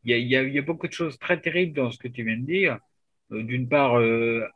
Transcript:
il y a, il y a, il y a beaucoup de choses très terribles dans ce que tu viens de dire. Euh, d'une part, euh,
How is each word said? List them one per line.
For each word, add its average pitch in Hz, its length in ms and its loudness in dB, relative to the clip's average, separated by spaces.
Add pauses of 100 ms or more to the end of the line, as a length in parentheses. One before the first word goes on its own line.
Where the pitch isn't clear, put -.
il 120 60 0
y 120 40 4
a, - 20 4
il 123 120 -2
y 131 80 2
a, 131 60 2
il 135 120 -4
y 143 40 0
a 143 40 0
beaucoup 165 260 -4
de - 40 -12
choses 156 260 -6
très 175 220 -2
terribles 170 360 -2
dans 123 140 0
ce - 80 -12
que 127 100 -12
tu 120 160 -8
viens 113 140 -2
de 127 80 -4
dire. 170 320 0 (540)
Euh, 110 100 -4
d'une 123 260 -4
part, 135 300 6
euh, 113 580 2